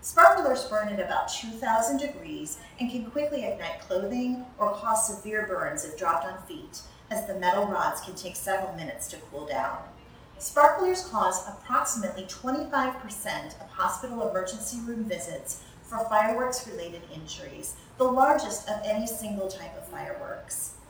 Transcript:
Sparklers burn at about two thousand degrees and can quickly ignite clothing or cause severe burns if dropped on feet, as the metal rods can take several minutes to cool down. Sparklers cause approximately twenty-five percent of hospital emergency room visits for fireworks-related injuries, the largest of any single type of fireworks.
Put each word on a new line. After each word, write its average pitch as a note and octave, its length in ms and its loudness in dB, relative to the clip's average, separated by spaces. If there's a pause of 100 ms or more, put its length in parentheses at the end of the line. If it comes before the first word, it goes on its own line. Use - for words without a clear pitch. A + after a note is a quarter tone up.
Sparklers D#4 640 8
burn G#3+ 220 0
at G3+ 120 -2
about F3+ 280 0
two - 200 -6
thousand A3+ 480 2
degrees D#3+ 600 -4 (200)
and A#3+ 120 0
can A#3 200 -4
quickly C#4+ 360 0
ignite F3 340 -4
clothing B3 640 0 (140)
or G#3 160 2
cause A3+ 340 2
severe G#3 380 -4
burns F#3+ 380 -2
if D#3 120 -10
dropped E3 300 2
on F#3+ 160 -10
feet, - 400 -14 (280)
as G3 160 -2
the F#3+ 120 -4
metal F#3 280 4
rods F3 360 0
can F3+ 120 -12
take F3+ 220 -8
several F#3+ 400 0
minutes D#3 320 -8
to - 80 -12
cool D3 300 -12
down. C3+ 320 -2 (600)
Sparklers - 720 6
cause F#3+ 400 0
approximately - 800 -2
twenty-five C4+ 720 -2
percent - 600 -8
of - 100 -16
hospital A#3 580 -2
emergency - 520 -4
room A3+ 240 -4
visits - 580 -6 (200)
for A3+ 260 -4
fireworks-related G#3+ 960 2 (100)
injuries, - 600 -12 (220)
the C4 80 6
largest C4 640 4
of G#3+ 160 -2
any A3 220 0
single G3+ 420 -4
type F3+ 280 -10
of - 120 -14
fireworks. - 840 -8 (160)